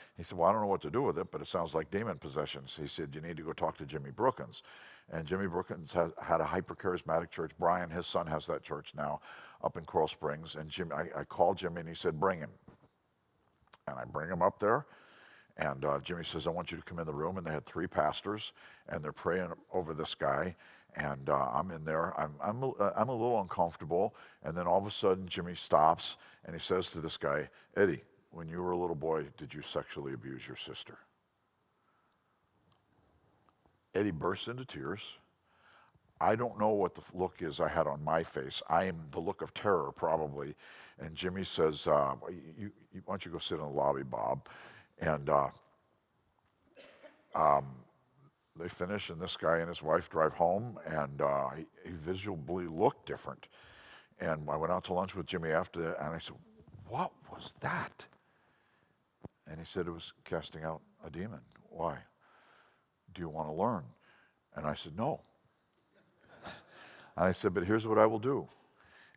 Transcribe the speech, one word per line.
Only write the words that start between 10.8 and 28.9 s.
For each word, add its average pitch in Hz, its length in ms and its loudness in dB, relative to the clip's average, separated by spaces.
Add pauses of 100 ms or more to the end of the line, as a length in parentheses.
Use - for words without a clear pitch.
I, 82 200 -2
I 73 120 -4
called 92 320 4
Jimmy 87 240 -4
and 80 80 -8
he 82 60 -8
said, 82 220 2
"Bring 92 220 4
him." 73 120 -8 (1400)
And 67 120 -8
I 62 60 -8
bring 76 240 -6
him 87 120 -2
up 95 180 6
there. 117 260 4 (720)
And, 69 260 -2
uh, 71 160 2
Jimmy 85 240 -6
says, 80 240 -4
"I - 20 4
want 85 220 -2
you 82 60 -6
to 80 60 -12
come 87 140 -10
in 85 80 -4
the 78 80 -4
room." 82 240 -2
And 87 80 -6
they 80 60 -2
had 76 140 -4
three 90 220 -2
pastors, 101 680 0 (340)
and 80 160 -4
they're 76 80 -4
praying 87 400 0 (220)
over 82 200 -2
this 78 220 -2
guy. 76 400 2 (400)
And, 69 320 -4
uh, 69 240 4
I'm 82 200 0
in 78 140 -8
there. 80 340 0
I'm, 76 200 -2
I'm, 107 220 -2
a, 101 340 2
I'm 110 140 2
a 131 40 -2
little 117 280 2
uncomfortable. 87 760 0 (280)
And 80 120 -4
then 87 120 -2
all 87 100 6
of 98 80 2
a 104 60 -4
sudden, 95 360 4
Jimmy 87 280 -4
stops, 80 640 6 (280)
and 82 100 -8
he 82 40 -8
says 92 320 2
to 80 100 -6
this 80 160 -4
guy, 73 320 0 (260)
"Eddie, 92 280 4 (260)
when 82 180 -12
you 85 140 -6
were 90 100 0
a 87 60 2
little 85 180 0